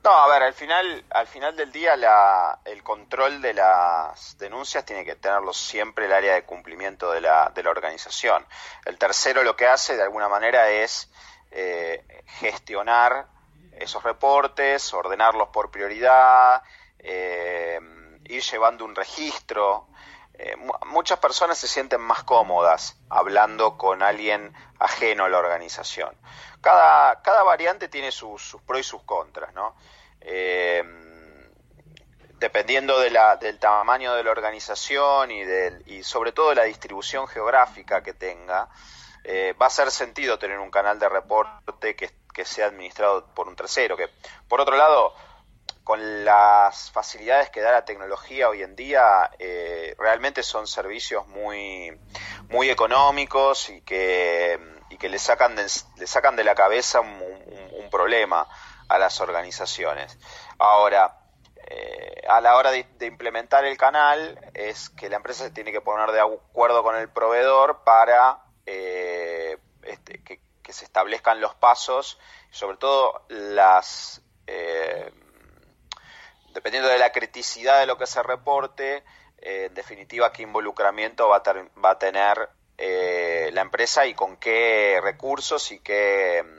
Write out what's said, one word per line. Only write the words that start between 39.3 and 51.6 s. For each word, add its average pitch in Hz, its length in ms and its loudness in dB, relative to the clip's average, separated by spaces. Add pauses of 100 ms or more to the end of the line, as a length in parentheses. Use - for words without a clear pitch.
va 131 60 4
a - 0 -
hacer 131 240 0
sentido 123 480 -6
tener 101 180 -10
un 98 140 -12
canal 101 260 0
de 104 100 -2
reporte 107 880 -4
que, - 140 -12 (240)
que 92 100 -10
sea 107 220 -4
administrado 98 680 -2
por 90 120 -6
un 92 80 -18
tercero, 110 400 -4
que, 92 140 -6 (380)
por - 120 0
otro 139 160 2
lado, 147 380 6 (720)
con 107 420 -4
las 104 640 6
facilidades 117 600 -2
que 110 100 -10
da 113 100 2
la 120 140 2
tecnología 101 640 -6
hoy 101 140 -6
en 95 120 -14
día, 120 600 2
eh, 85 600 -10
realmente 123 420 -2
son 110 240 -8
servicios 101 600 -8
muy, 98 680 -12 (540)